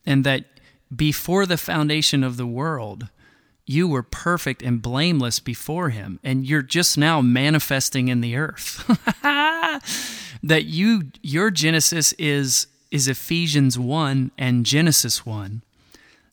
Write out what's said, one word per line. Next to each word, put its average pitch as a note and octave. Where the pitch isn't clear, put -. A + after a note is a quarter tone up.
And C#3
that C3+
before E3
the F3+
foundation D3+
of B2+
the B2
world, A#2+
you D#3+
were C3
perfect -
and A#2+
blameless B2+
before D3+
him, G2
and C3
you're C#3+
just E3+
now D3+
manifesting C3
in B2
the A#2
earth. -
<laughs> D4+
That D#3+
you, E3+
your E3+
Genesis D#3+
is, C#3+
is C3+
Ephesians C#3+
one C3+
and B2
Genesis C#3+
one, G#2+